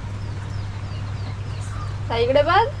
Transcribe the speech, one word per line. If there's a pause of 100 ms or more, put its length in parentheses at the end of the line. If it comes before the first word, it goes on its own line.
(2000)
साई,
इकडे
बघ. (120)